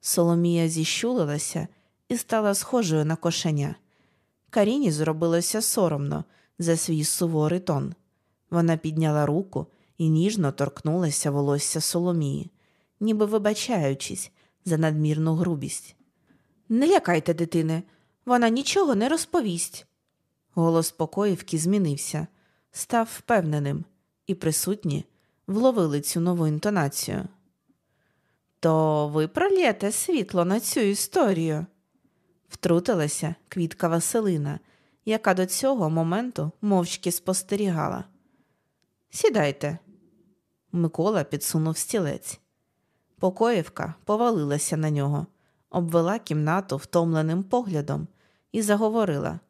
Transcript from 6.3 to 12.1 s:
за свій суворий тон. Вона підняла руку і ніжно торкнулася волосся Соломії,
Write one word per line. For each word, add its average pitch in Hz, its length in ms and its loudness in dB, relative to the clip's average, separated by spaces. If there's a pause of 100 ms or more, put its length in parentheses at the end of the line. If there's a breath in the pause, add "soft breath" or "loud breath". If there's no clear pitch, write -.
за 165 180 2
свій 160 260 -2
суворий 160 560 0
тон. 139 340 -4 (560)
Вона 165 280 2
підняла 156 480 0
руку 151 420 -2 (300 soft breath)
і 160 120 0
ніжно 165 420 2
торкнулася 156 800 -2
волосся 143 500 0
Соломії, 165 680 -2 (480)